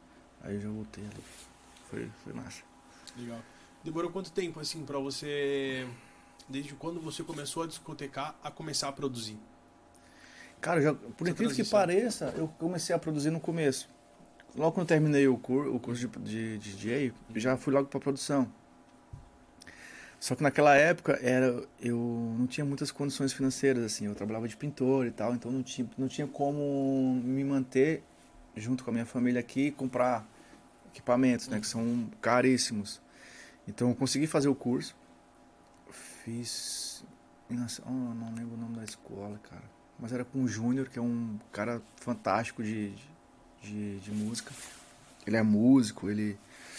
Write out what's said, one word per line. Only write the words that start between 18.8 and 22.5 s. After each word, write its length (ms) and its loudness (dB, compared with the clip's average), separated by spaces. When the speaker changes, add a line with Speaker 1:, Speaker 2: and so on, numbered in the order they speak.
Speaker 1:
Só 160 -2
que 80 -2
naquela 340 8
época 460 6
era, 420 4
eu 180 0
não 80 2
tinha 180 -2